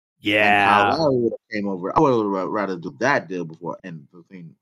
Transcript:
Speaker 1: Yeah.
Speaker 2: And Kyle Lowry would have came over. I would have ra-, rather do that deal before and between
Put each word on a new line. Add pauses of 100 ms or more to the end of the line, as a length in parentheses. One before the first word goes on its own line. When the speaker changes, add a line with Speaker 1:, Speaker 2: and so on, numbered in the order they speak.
(200)
Speaker 1:
Yeah.
Speaker 2:
And
Kyle
Lowry
would
have
came
over.
I
would
have
ra-,
rather
do
that
deal
before
and
between